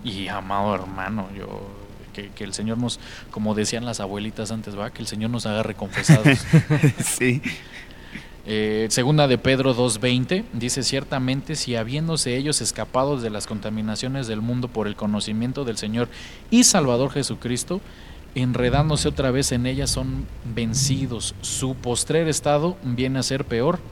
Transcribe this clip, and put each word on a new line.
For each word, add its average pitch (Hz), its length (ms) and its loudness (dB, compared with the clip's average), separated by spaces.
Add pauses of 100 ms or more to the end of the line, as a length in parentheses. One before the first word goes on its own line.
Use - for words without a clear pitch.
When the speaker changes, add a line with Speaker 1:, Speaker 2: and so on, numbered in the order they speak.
Speaker 1:
Y 95 240 -6
amado 101 460 0
hermano, 95 600 -4
yo, 98 320 -10 (440)
que, 101 180 -12
que 104 140 -10
el 95 100 -8
Señor 110 240 -4
nos, 120 220 -2 (320)
como 107 220 0
decían 107 300 -2
las 117 140 -4
abuelitas 104 540 -6
antes, 104 260 -8
¿va? 110 140 -6
Que - 100 -14
el 107 60 -6
Señor 107 220 -2
nos 117 160 -2
agarre 107 280 0
confesados. 123 640 6 (320)
Speaker 2:
<laughs> 147 340 4
Sí. 123 380 0 (1000)
Speaker 1:
Eh, 107 460 0
segunda 143 380 6
de 120 100 6
Pedro 131 340 4
dos 117 280 2
veinte 127 520 2
dice, 123 300 -2
Ciertamente, 135 720 -2
si 123 220 -2
habiéndose 135 600 -2
ellos 139 240 0
escapado 127 600 0
de 113 100 -2
las 104 160 -6
contaminaciones 110 800 -4
del 110 140 -4
mundo 123 260 0
por 110 220 -2
el 104 80 -6
conocimiento 110 680 -2
del 110 140 -4
Señor 113 300 0 (420)
y 233 140 8
Salvador 131 480 4
Jesucristo, 123 680 -2 (540)
enredándose 127 720 4
otra 135 220 2
vez 131 220 2
en 123 140 2
ella, 131 200 0
son 131 400 -2 (280)
vencidos. 120 880 0
Su 131 320 -2
postrer 147 540 2
estado 151 540 2
viene 131 360 0
a 127 40 0
ser 131 220 0
peor 135 340 2 (140)